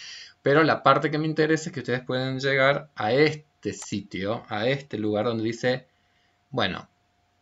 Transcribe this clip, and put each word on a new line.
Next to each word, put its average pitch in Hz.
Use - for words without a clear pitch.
pero 147
la 131
parte 143
que 151
me 156
interesa 156
es -
que 131
ustedes 123
pueden 131
llegar 135
a 110
este 147
sitio, 98
a 110
este 143
lugar 104
donde 113
dice, 123
bueno, 95